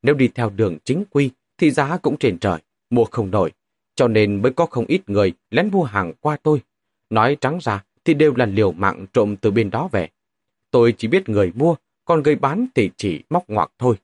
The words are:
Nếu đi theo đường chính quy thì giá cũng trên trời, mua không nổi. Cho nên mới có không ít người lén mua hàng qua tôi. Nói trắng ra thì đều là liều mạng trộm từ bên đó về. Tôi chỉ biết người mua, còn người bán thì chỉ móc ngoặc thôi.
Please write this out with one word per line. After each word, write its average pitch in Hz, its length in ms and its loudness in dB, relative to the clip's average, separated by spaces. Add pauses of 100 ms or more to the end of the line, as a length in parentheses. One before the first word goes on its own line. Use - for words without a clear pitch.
Nếu 139 120 4
đi 135 140 2
theo 117 220 -4
đường 98 340 -2
chính 170 260 -2
quy 143 200 0 (280)
thì 147 120 4
giá 143 260 -2
cũng - 200 -2
trên 98 220 -2
trời, 87 220 -2 (300)
mua 120 140 2
không 104 260 -6
nổi. 90 220 0 (420)
Cho 127 140 2
nên 104 340 2
mới 127 100 2
có 165 140 0
không - 200 -4
ít 180 240 -2
người 98 220 2 (180)
lén 170 220 0
mua 190 120 2
hàng 98 360 -4
qua 151 220 -2
tôi. 151 200 0 (480)
Nói 113 300 2
trắng 147 220 -2
ra 101 220 -4 (200)
thì 165 100 2
đều 147 220 4
là 123 100 2
liều 98 260 0
mạng 95 400 -4
trộm 104 240 0
từ 107 140 0
bên 104 200 0
đó 131 220 -4
về. 90 160 -4 (600)
Tôi 120 280 4
chỉ 110 100 -6
biết 185 200 0
người 101 260 0
mua, 156 200 0 (300)
còn 165 180 0
người 147 140 2
bán 175 380 -2
thì 98 220 0
chỉ 85 340 -6
móc - 200 -4
ngoặc 104 280 -2
thôi. 123 260 0